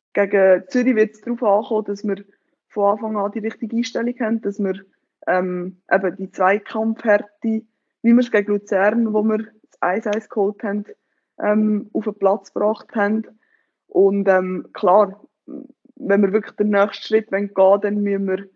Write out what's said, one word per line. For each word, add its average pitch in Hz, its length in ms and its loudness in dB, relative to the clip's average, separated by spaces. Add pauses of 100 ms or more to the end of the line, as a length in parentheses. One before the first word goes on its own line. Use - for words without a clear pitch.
(140)
Gegen 196 560 4
Zürich 254 260 2
wird 214 200 2
es - 60 -20
darauf 240 220 -6
ankommen, 214 420 0
dass 208 220 -6
wir 202 160 -4 (460)
von 202 240 2
Anfang 220 240 -6
an 202 140 -4
die 220 80 -8
richtige 220 360 -8
Einstellung 233 440 -4
haben, 220 220 -2
dass 202 180 -6
wir, 196 220 -4 (440)
ähm, 180 560 -4 (100)
eben 196 240 0
die 190 160 -10
Zweikampfhärte, 208 1000 0 (100)
wie 220 220 -4 (380)
wir 233 180 6
es 240 120 0
gegen 202 200 0
Luzern, 208 640 0
wo 214 100 0
wir 214 160 0
das - 420 -14
eins 196 260 -2
eins 214 220 -6
geholt 208 340 -2
haben, 208 220 -6 (560)
ähm, 214 500 0
auf 220 140 -4
den 208 100 -4
Platz - 380 -2
gebracht - 420 -4
haben. 214 320 -2 (600)
Und, 196 420 2
ähm, 185 440 0
klar, 190 480 2 (760)
wenn 196 260 0
wir 196 100 2
wirklich 208 240 -4
den 214 140 0
nächsten 202 380 0
Schritt 214 240 0
wollen 202 220 -4
gehen, 196 280 4
dann 208 220 -2
müssen 196 240 -2
wir 190 180 -4 (100)